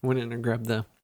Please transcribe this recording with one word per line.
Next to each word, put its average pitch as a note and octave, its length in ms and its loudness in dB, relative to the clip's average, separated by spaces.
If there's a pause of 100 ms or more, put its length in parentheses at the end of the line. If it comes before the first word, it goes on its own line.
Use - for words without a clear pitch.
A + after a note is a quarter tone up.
went C3 180 2
in A#2 120 -4
and A#2 120 -6
grabbed A#2 220 0
the A2 200 0 (180)